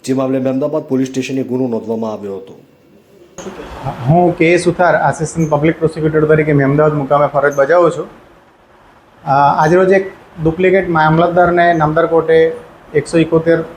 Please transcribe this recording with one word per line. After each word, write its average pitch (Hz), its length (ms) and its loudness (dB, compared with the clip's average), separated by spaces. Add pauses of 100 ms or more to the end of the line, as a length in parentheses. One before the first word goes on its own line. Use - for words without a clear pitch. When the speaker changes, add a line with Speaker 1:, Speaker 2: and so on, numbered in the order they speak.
Speaker 1:
જે 131 100 -4
મામલે 131 260 -2
મહેમદાબાદ 143 440 -2
પોલીસ 131 240 -2
સ્ટેશને 131 360 -6
ગુનો 127 240 -2
નોંધવામાં 110 460 -4
આવ્યો 98 240 -10
હતો. 95 240 -18 (1500)
Speaker 2:
હું 170 280 2
કે 170 160 2
એ 180 40 2
સુથાર, 170 380 2
આસિસ્ટન્ટ 165 540 -2
પબ્લિક 151 300 0
પ્રોસિક્યુટર 156 460 0
તરીકે 151 280 2
મહેમદાબાદ 143 400 2
મુકામે 143 340 0
ફરજ 139 280 0
બજાવું 156 360 2
છું. 151 160 -10 (1160)
અ, 143 80 -2
આજરોજ 156 580 2
એક 190 200 0 (320)
ડુપ્લિકેટ 180 460 0
મામલતદારને 170 840 2
નામદાર 160 320 0
કોર્ટે 160 460 2 (420)
એકસો 151 240 -2
એકોતેર 165 440 2 (160)